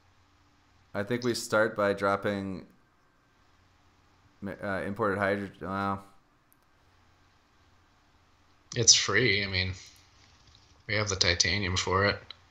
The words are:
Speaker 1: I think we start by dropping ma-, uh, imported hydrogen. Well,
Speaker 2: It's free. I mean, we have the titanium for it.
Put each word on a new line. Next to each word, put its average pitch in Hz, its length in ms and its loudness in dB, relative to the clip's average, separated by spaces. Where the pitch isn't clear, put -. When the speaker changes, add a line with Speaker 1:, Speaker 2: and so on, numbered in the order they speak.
Speaker 1:
I 101 80 -4
think 120 220 -4
we 117 100 0
start 113 420 0
by 101 160 2
dropping 98 720 -2
ma-, 98 120 -10
uh, 95 220 -4
imported 101 320 -2
hydrogen. 98 500 -2
Well, 98 340 -2
Speaker 2:
It's 117 200 6
free. 104 500 2
I - 20 -6
mean, 92 280 -2
we 107 80 -4
have 104 160 0
the 95 60 -2
titanium 90 600 0
for 95 300 2
it. 98 100 2